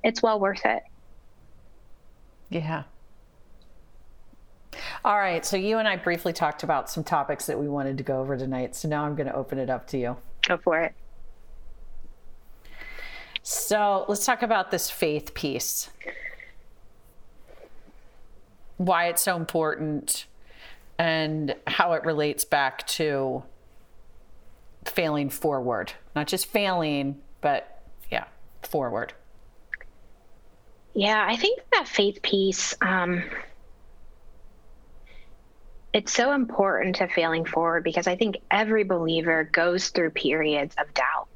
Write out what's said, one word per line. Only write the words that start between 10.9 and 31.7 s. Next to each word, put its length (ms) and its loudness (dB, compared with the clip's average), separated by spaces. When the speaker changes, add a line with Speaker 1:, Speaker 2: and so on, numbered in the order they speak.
Speaker 2:
So 680 2
let's 180 2
talk 160 4
about 280 2
this 200 0
faith 440 0
piece. 560 -2
Why 320 4
it's 140 2
so 140 2
important 880 0
and 560 2
how 260 4
it 120 2
relates 400 2
back 420 2
to 560 0
failing 460 0
forward. 640 0
Not 120 0
just 200 0
failing, 760 0
but, 400 0
yeah, 140 0
forward. 500 -2
Speaker 1:
Yeah, 320 4
I 100 2
think 240 2